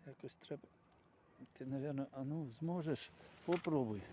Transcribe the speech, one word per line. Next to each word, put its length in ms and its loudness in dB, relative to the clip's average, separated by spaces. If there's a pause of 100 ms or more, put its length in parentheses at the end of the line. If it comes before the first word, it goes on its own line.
Якось 280 -10
треба... 260 -6 (920)
Ти, 120 -8
навірно, 460 0
а 120 -4
ну, 280 0
зможеш? 600 0 (340)
Попробуй. 560 4 (120)